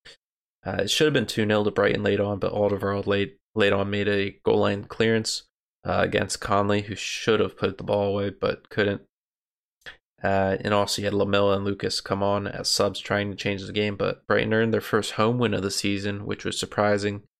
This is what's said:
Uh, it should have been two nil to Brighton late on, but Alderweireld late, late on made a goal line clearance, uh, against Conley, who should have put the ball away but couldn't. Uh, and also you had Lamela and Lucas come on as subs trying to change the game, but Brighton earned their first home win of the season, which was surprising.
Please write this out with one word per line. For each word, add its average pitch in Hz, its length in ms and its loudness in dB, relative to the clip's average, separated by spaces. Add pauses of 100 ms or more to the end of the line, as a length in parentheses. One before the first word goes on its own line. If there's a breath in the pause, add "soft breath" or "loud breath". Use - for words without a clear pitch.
(640 loud breath)
Uh, 95 140 -4
it 98 100 -2
should - 160 2
have 151 80 4
been 117 120 2
two 110 200 -2
nil 104 180 2
to 104 80 0
Brighton 104 320 2
late 101 160 2
on, 101 200 -2
but - 120 -2
Alderweireld 101 560 0
late, 101 300 0 (160)
late 101 180 4
on 98 180 2
made 104 200 0
a 101 340 0
goal 107 160 4
line 101 240 0
clearance, 113 600 0 (420)
uh, 92 160 0
against 101 400 0
Conley, 101 400 2
who 101 140 -8
should - 440 0
have 98 160 -2
put 98 220 -4
the 98 80 -12
ball 101 240 0
away 101 220 -2
but - 380 -6
couldn't. 101 340 -2 (1200 loud breath)
Uh, 98 380 2
and 104 120 0
also 101 280 2
you 101 40 -4
had 101 80 0
Lamela 101 420 2
and 98 80 -2
Lucas 98 380 -4
come 98 220 -2
on 101 240 0
as - 200 -6
subs 101 320 0
trying 101 300 -2
to 95 80 -8
change 101 260 -4
the 98 80 -10
game, 104 240 -2
but 95 300 -4
Brighton 107 280 2
earned 110 200 2
their 104 80 0
first - 300 -2
home 113 260 2
win 113 160 2
of 101 80 0
the 98 80 -2
season, 101 560 -2
which 101 180 -6
was 95 160 -4
surprising. 104 640 0 (160)